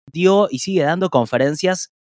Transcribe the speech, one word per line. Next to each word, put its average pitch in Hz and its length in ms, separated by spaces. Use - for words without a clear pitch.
dio 190 380
y 135 80
sigue 190 240
dando 170 280
conferencias, 139 800